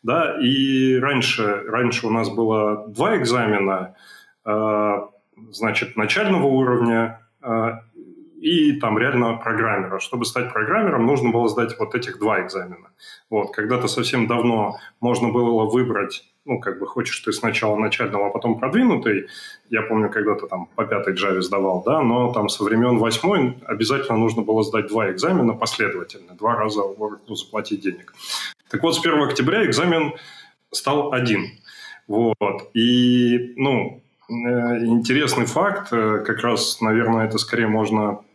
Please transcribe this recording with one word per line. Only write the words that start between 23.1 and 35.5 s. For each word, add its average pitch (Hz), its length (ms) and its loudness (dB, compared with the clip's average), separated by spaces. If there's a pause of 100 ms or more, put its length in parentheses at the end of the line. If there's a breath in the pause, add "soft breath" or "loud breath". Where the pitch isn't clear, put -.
обязательно 113 540 -2
нужно 113 240 0
было 110 180 2
сдать 104 280 -2
два 104 220 0
экзамена 123 440 2
последовательно, 95 800 -6
два 110 200 0
раза 107 280 -2
в 98 180 -6
Oracle 104 340 -8
заплатить 107 460 -6
денег. 90 320 -8 (560 loud breath)
Так 110 140 -4
вот, 165 120 2
с - 40 -2
первого 147 280 2
октября 170 380 2
экзамен 160 480 0 (580 loud breath)
стал 143 420 -2
один. 113 340 0 (600 loud breath)
Вот. 104 680 0
И, 123 840 4
ну, 131 460 0 (260)
э, 117 40 -6 (520)
интересный 127 600 2
факт, 190 480 -2